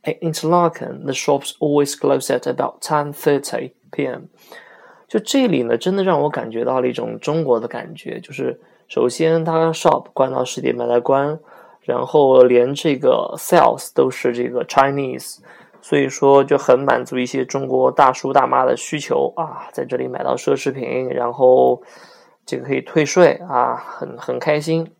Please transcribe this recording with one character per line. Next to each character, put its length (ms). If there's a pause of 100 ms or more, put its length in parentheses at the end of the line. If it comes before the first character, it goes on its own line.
at 160
Interlaken, 840
the 100
shops 460
always 360
close 320
at 140
about 380
ten 320
thirty 600 (200)
P 140
M。 200 (840)
就 120
这 280
里 160
呢， 140
真 180
的 80
让 180
我 80
感 220
觉 120
到 160
了 80
一 40
种 280
中 240
国 160
的 80
感 280
觉， 240
就 120
是 280 (280)
首 220
先 340
它 300
shop 400
关 180
到 140
十 160
点 160
半 100
才 120
关， 400 (420)
然 240
后 380
连 300
这 220
个 420
sales 580
都 140
是 240
这 140
个 180
Chinese， 760 (420)
所 160
以 100
说 360
就 140
很 220
满 240
足 140
一 80
些 180
中 240
国 240
大 220
叔 180
大 140
妈 200
的 120
需 220
求 360
啊， 360
在 140
这 120
里 100
买 160
到 120
奢 200
侈 160
品， 380
然 220
后 500 (640)
这 120
个 80
可 100
以 60
退 240
税 440
啊， 260
很， 420
很 220
开 200
心。 400